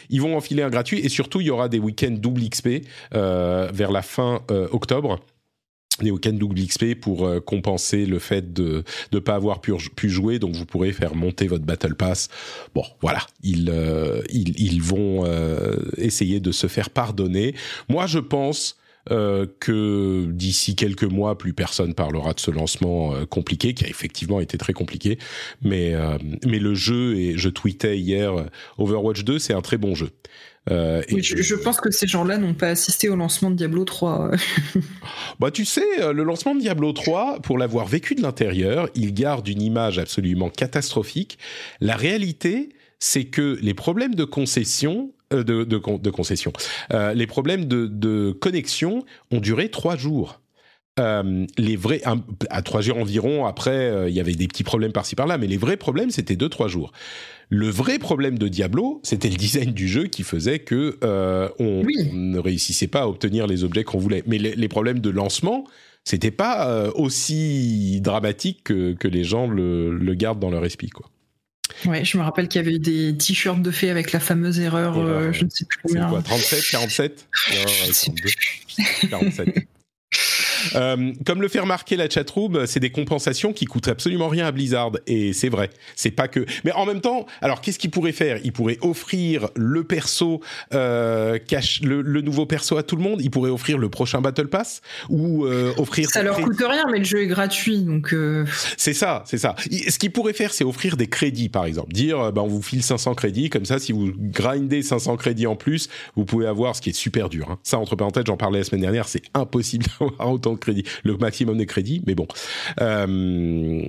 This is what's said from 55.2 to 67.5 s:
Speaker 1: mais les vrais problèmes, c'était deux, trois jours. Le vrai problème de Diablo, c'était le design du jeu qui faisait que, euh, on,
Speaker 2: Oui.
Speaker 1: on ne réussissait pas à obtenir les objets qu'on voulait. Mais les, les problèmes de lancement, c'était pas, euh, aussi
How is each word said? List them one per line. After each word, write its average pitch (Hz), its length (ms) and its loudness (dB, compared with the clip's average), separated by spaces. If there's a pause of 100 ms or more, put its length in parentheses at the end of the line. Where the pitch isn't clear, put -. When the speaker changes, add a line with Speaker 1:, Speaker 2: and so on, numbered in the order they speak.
Speaker 1:
mais 110 100 0
les 98 100 0
vrais 127 200 0
problèmes, 214 340 0
c'était - 240 -2
deux, 131 140 0
trois - 180 -2
jours. 87 240 -4 (600)
Le 104 160 2
vrai 120 300 2
problème 139 400 0
de 104 100 2
Diablo, 110 560 0
c'était 107 260 0
le 92 60 0
design 117 360 0
du 95 160 -2
jeu 110 160 0
qui 190 200 -6
faisait 110 360 0
que, 143 440 0
euh, 95 440 2 (100)
on, 101 260 2
Speaker 2:
Oui. 277 120 2 (160)
Speaker 1:
on 92 40 -6
ne 90 220 0
réussissait 90 500 0
pas 139 140 0
à 123 60 0
obtenir 104 400 0
les 92 160 0
objets 92 200 0
qu'on - 140 -2
voulait. 95 300 0
Mais 113 100 2
les, 104 180 0
les 110 120 0
problèmes 120 320 0
de 107 100 0
lancement, 101 540 0 (400)
c'était 101 280 0
pas, 208 380 0
euh, 107 240 2
aussi 131 1080 2